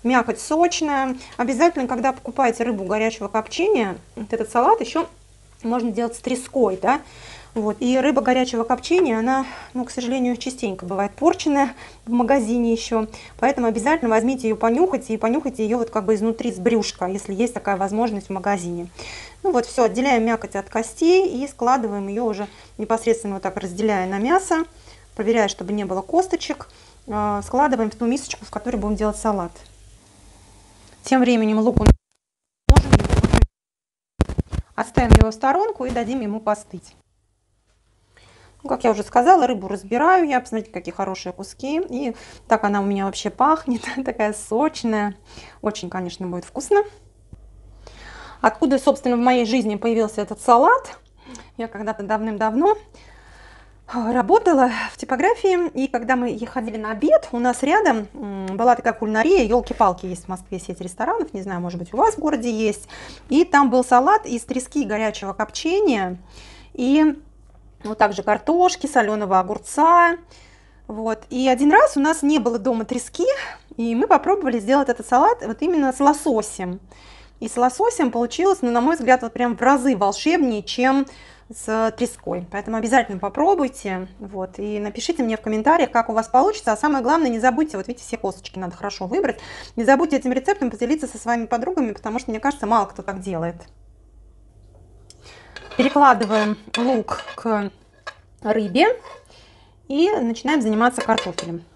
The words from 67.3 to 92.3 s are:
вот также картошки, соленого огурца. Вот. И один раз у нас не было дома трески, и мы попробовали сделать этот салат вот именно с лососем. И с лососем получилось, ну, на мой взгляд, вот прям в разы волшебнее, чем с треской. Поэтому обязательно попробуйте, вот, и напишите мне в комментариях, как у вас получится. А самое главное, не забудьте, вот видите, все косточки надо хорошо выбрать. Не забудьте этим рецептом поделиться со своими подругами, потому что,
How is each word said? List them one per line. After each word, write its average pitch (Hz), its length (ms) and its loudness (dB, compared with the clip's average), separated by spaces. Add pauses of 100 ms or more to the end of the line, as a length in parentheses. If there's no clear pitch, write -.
вот 214 140 -8
также 202 240 2
картошки, 330 640 0
соленого 208 520 2
огурца. 330 800 2 (720)
Вот. 220 420 -6
И 254 180 0
один 262 240 4
раз 554 240 6
у 277 40 2
нас 320 220 2
не 294 160 2
было 233 200 0
дома 226 260 -2
трески, - 420 -4 (500)
и 233 180 -2
мы 240 120 0
попробовали 302 520 2
сделать 262 300 2
этот 233 180 -4
салат 381 380 4
вот 226 180 -6
именно 302 300 2
с 262 80 -12
лососем. 220 800 0 (600)
И 226 80 -8
с - 80 -8
лососем 254 540 2
получилось, 277 520 0
ну, 240 80 0
на 233 100 2
мой 311 160 2
взгляд, 254 260 2
вот 233 100 -8
прям 240 240 -2
в - 60 -4
разы 254 340 4
волшебнее, 220 680 0
чем 269 440 0 (480)
с 220 420 -2
треской. 180 540 -6
Поэтому 202 260 -6
обязательно 226 420 0
попробуйте, 208 880 -2 (100)
вот, 190 400 -12
и 208 200 -6
напишите 220 440 -4
мне 226 140 -2
в 214 40 -14
комментариях, 220 500 2
как 233 180 0
у 226 40 -6
вас 220 160 -2
получится. 320 440 2
А 214 40 0
самое 277 260 0
главное, 302 260 2
не 226 100 -2
забудьте, 254 380 0
вот 190 120 -8
видите, - 180 -12
все - 100 -6
косточки - 420 -10
надо 180 180 -8
хорошо 202 300 -8
выбрать. 254 340 -2 (360)
Не 233 80 -2
забудьте 277 320 2
этим 254 160 -2
рецептом 262 380 -2
поделиться 247 360 -4
со 233 120 -14
своими 233 280 -4
подругами, 254 460 -2
потому 214 260 -8
что, 254 120 -8